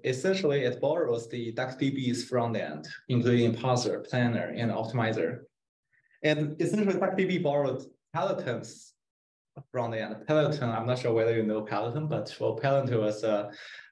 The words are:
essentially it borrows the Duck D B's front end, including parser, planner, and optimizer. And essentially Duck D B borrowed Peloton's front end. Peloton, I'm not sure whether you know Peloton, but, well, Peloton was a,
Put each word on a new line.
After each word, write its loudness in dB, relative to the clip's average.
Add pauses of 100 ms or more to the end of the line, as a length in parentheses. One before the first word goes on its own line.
essentially 2
it -2
borrows 0
the -6
Duck -4
D 2
B's -2
front 0
end, -6 (220)
including 4
parser, 0
planner, 0
and 0
optimizer. 0 (800)
And 0
essentially 2
Duck 0
D 2
B 0
borrowed 0 (300)
Peloton's -4 (760)
front -2
end. -6
Peloton, 2
I'm -2
not 0
sure 0
whether 4
you 2
know 0
Peloton, -4
but, -4
well, 0
Peloton 2
was 0
a, 0 (420)